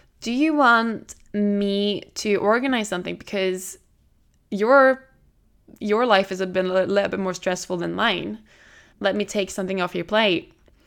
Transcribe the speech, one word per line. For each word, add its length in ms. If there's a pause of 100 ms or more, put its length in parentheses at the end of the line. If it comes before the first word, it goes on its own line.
(200)
"Do 120
you 220
want 640 (180)
me 720 (120)
to 200
organize 540
something? 260
Because 640 (720)
your, 560 (720)
your 260
life 240
has 160
been 220
a 60
li-, 120
little 240
bit 100
more 140
stressful 440
than 160
mine. 460 (600)
Let 160
me 100
take 240
something 320
off 140
your 100
plate." 460 (360)